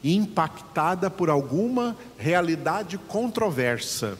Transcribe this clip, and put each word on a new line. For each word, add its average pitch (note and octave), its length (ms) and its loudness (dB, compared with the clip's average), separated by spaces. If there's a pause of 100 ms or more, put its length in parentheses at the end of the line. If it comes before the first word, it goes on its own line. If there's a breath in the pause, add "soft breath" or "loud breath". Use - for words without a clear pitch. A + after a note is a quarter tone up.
impactada E3+ 1040 0
por E3+ 200 0
alguma G#3+ 680 0 (200 loud breath)
realidade E3 800 0
controversa C#3 1200 -2